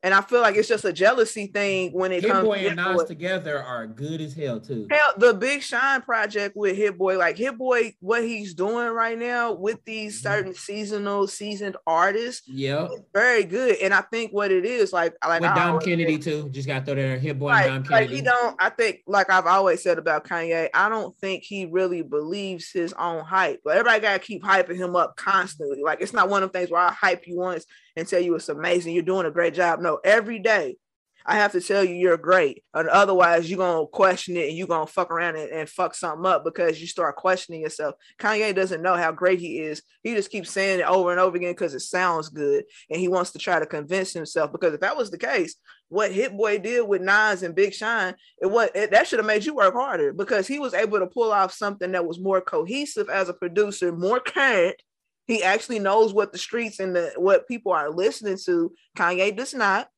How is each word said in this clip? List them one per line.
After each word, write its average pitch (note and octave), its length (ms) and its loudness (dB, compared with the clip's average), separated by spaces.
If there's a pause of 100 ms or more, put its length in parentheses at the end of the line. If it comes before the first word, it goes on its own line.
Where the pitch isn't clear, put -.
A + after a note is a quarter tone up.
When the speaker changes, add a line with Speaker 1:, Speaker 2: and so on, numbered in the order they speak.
Speaker 1:
And F#3+ 120 4
I G3 60 6
feel A#3+ 200 2
like G#3 140 4
it's G#3+ 120 2
just A3 160 0
a G3 80 0
jealousy G#3+ 540 2
thing G3 480 -2
when F#3 180 0
it F3+ 120 -2
Speaker 2:
Hit G#3+ 80 2
Speaker 1:
comes F#3+ 160 4
Speaker 2:
Boy G#3 80 2
Speaker 1:
to G3 140 -2
Speaker 2:
and E3+ 100 -4
Speaker 1:
Hit F3 80 -2
Speaker 2:
Nas F3+ 160 2
Speaker 1:
Boy. - 40 -2
Speaker 2:
together D#3+ 540 -6
are B2 240 -8
good C#3+ 340 -8
as C3+ 140 -10
hell C3+ 260 -6
too. A2 300 -8
Speaker 1:
Hell, D4 260 4
the A#3 200 6
Big C4 260 -2
Sean C4 400 0
project G#3 540 -4
with G3+ 200 0
Hit G3+ 220 0
Boy, F#3 220 2
like, E3+ 180 2
Hit A#3+ 180 -2
Boy, A#3+ 440 0
what A3+ 240 0
he's G#3 320 -6
doing A3+ 320 -2
right A3+ 280 -2
now A#3+ 380 -2
with F#3+ 320 -4
these G#3+ 300 -10
Speaker 2:
Mm-hmm. - 80 -12 (100)
Speaker 1:
certain F#3+ 220 -4
seasonal, G3+ 720 -4
seasoned G3+ 580 -8
artists, G3+ 640 0
Speaker 2:
Yep. C3+ 460 -4
Speaker 1:
it's - 100 -14 (100)
very A3+ 300 4
good. G#3 340 2
And F#3+ 160 2
I F#3+ 80 6
think A3+ 320 -6
what G3+ 180 0
it F#3 140 2
is, A3+ 260 2
like, E3+ 220 0 (100)
like E3 180 2
Speaker 2:
With F3 100 2
Speaker 1:
I G3 40 2
Speaker 2:
Dom F3+ 180 2
Speaker 1:
always E3 120 0
Speaker 2:
Kennedy E3 340 0
Speaker 1:
say, D#3+ 120 -4
Speaker 2:
too. D3 180 -6
Just C3 180 -8
gotta C3+ 160 -4
throw C#3 120 -2
that C#3 60 -2
in. C3 180 -2
Hit C#3+ 180 -4
Boy C#3+ 120 -4
Speaker 1:
like, E3 200 4
Speaker 2:
and C3+ 160 -4
Dom - 60 -4
Speaker 1:
like, - 180 4
he B2+ 120 -4
Speaker 2:
Kennedy. - 20 -
Speaker 1:
don't, B3 360 2
I F#3+ 120 2
think, A3 340 -2
like G3 240 2
I've F#3 160 4
always F#3 380 4
said E3+ 160 2
about D#3 260 -2
Kanye, E3 480 -2
I G3 160 4
don't A3 300 -4
think F#3+ 240 -6
he F#3+ 240 -8
really F3+ 340 0
believes E3 720 -6
his E3+ 220 -4
own E3 300 -6
hype. E3 400 0
But D#3 140 0
everybody A3+ 240 2
gotta G3+ 160 0
keep F#3+ 260 -10
hyping F#3 340 2
him F3+ 180 -4
up E3+ 200 0
constantly. D3+ 680 -2
Like, D#3 180 0
it's - 100 -6
not G3+ 160 2
one G3 140 2
of F#3 100 -2
them F3+ 80 -6
things F3 120 -2
where E3+ 100 2
I F3+ 100 4
hype F#3 360 0
you F3 100 -8
once F3+ 300 -6 (280)
and E3 120 -6
tell F#3 140 2
you F3 140 0
it's - 140 -6
amazing, E3+ 440 -2
you're E3+ 100 0
doing F#3 220 0
a D3+ 60 -2
great E3 220 0
job. E3+ 260 2
No, E3 240 -2
every A3 360 2
day F#3+ 380 0 (460)
I F#3 120 0
have G#3 160 4
to F3+ 100 0
tell G3 220 2
you F#3 100 0
you're F3 240 4
great. D#3 460 2 (100)
And D#3+ 160 0
otherwise, F3 580 6
you're F3+ 120 -4
gonna E3+ 260 2
question F#3 520 2
it D3+ 120 -2
and D#3+ 80 -8
you're F#3 100 -6
gonna D#3 200 0
fuck F3 240 -4
around E3 240 -2
and, D3+ 160 -8
and D#3 180 -8
fuck F3+ 240 -4
something E3 320 -6
up F3 180 2
because D#3+ 380 -2
you E3+ 60 -12
start D#3+ 280 -2
questioning F#3 460 -2
yourself. D3+ 320 -6 (240)
Kanye G#3+ 380 0
doesn't F#3 260 -2
know F3+ 140 2
how E3+ 160 0
great F3+ 280 2
he E3 200 -8
is. D#3 240 -8 (180)
He A3+ 140 -4
just G3 160 -4
keeps F#3 180 -10
saying F#3+ 300 0
it E3+ 80 2
over F3+ 240 4
and F3 80 0
over F#3 180 2
again F3 160 -4
'cause E3 220 -4
it C3 60 -8
sounds E3+ 480 -2
good. C#3+ 340 0 (260)
And D#3+ 100 -4
he F#3 80 0
wants F3+ 260 0
to - 60 -18
try F3 200 0
to D#3 80 -4
convince F3+ 460 -4
himself, D#3 380 -4
because E3 220 0
if D3 60 -8
that A#3+ 180 -2
was A3+ 140 -4
the E3+ 80 -12
case, A#3+ 360 -2 (340)
what F#3+ 220 0
Hit G3 240 -2
Boy G#3 220 0
did A3+ 300 0
with G3 160 0
Nas G3+ 400 2
and E3+ 100 -6
Big G3 200 2
Sean, G#3+ 420 -4 (260)
it F#3 60 0
was, G#3+ 260 4
it, G#3 180 0
that A3+ 160 6
should A#3+ 120 0
have G#3+ 80 0
made G#3+ 180 2
you D4+ 80 -4
work G3 220 4
harder, G3 380 0
because A3+ 340 0
he C#4 100 -4
was C4+ 160 -4
able G#3 260 0
to F#3 60 2
pull A3 260 0
off F#3+ 220 2
something G3+ 380 -4
that F3 160 0
was E3+ 120 -8
more F#3+ 220 2
cohesive G#3 680 -4
as F#3+ 200 -2
a F3 40 -6
producer, F#3 580 -2
more F#3 300 0
current. G#3+ 540 2 (520)
He A3+ 160 0
actually G#3+ 360 0
knows G3+ 340 4
what G3+ 200 2
the F3 40 -12
streets A3 420 -6
and F#3+ 160 -2
the, E3+ 200 0
what F#3+ 320 4
people A3+ 260 -6
are D3+ 160 0
listening F#3+ 560 -2
to. E3+ 260 0 (260)
Kanye F#3 380 0
does C4 180 -8
not G#3+ 340 0 (100)